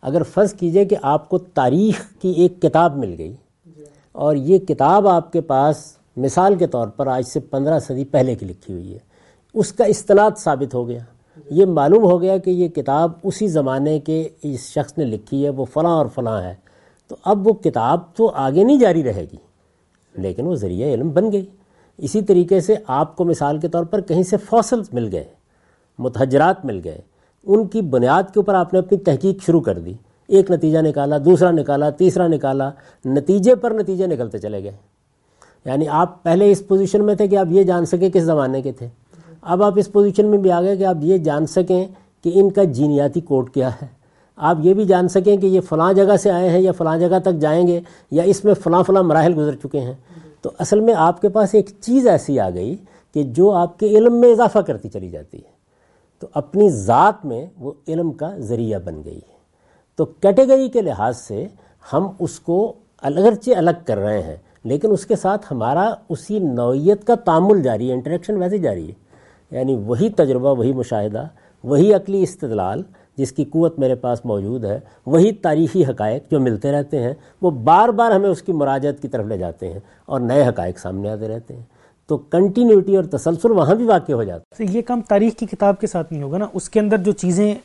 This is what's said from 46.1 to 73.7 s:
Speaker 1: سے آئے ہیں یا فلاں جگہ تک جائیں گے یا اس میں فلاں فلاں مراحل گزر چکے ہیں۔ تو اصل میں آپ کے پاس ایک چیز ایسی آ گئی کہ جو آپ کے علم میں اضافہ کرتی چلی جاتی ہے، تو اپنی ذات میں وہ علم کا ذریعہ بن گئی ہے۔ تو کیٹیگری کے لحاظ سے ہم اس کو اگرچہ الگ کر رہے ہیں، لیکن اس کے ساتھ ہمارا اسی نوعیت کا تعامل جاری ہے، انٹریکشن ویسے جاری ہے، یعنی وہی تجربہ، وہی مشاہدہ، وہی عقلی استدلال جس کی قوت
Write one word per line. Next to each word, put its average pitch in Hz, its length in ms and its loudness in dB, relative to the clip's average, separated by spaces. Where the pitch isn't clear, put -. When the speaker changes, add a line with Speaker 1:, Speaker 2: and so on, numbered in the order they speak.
Speaker 1:
سے 196 160 2
آئے 180 180 0
ہیں 175 100 2
یا 185 120 2
فلاں 165 260 -2
جگہ 175 240 2
تک 185 180 0
جائیں 156 280 2
گے 175 120 0
یا 160 120 0
اس 196 220 0
میں 208 80 4
فلاں 180 300 2
فلاں 190 200 4
مراحل 160 340 2
گزر 147 180 -2
چکے 143 240 -8
ہیں۔ 127 140 -8
تو - 80 -8
اصل 208 200 0
میں 226 180 4
آپ 165 240 2
کے 208 80 2
پاس 202 260 0
ایک 208 140 2
چیز 247 260 2
ایسی 143 320 2
آ 95 100 0
گئی 92 260 -6
کہ 151 100 -2
جو 156 280 2
آپ 175 280 -2
کے 214 80 0
علم 233 340 4
میں 240 100 8
اضافہ 220 280 4
کرتی 131 300 -6
چلی 92 200 -12
جاتی 76 280 -16
ہے، - 140 -20
تو 170 140 -18
اپنی 185 360 2
ذات 127 560 2
میں 135 200 -8
وہ 139 140 -12
علم 165 240 -4
کا 160 260 -10
ذریعہ 113 420 -4
بن 82 260 -12
گئی 78 100 -16
ہے۔ - 220 -20
تو 160 100 -2
کیٹیگری 262 640 2
کے 240 120 -2
لحاظ 117 360 -4
سے 113 300 -10
ہم 175 140 0
اس - 200 -8
کو 190 340 -2
اگرچہ 202 540 0
الگ 175 160 0
کر 107 120 -2
رہے 104 240 -2
ہیں، 78 140 -10
لیکن 147 280 -2
اس 190 140 -2
کے 226 100 0
ساتھ 202 360 -4
ہمارا 147 420 -2
اسی 202 300 -6
نوعیت 139 680 0
کا 240 80 4
تعامل 190 460 2
جاری 123 280 -2
ہے، 127 40 -2
انٹریکشن 170 440 -6
ویسے 180 200 -4
جاری 95 340 -4
ہے، - 20 -18
یعنی 131 240 -2
وہی 120 340 -2
تجربہ، 135 480 0
وہی 123 160 0
مشاہدہ، 117 540 -6
وہی 147 300 2
عقلی 196 300 -2
استدلال 113 580 -6
جس 135 160 -4
کی 147 140 -4
قوت 165 340 -2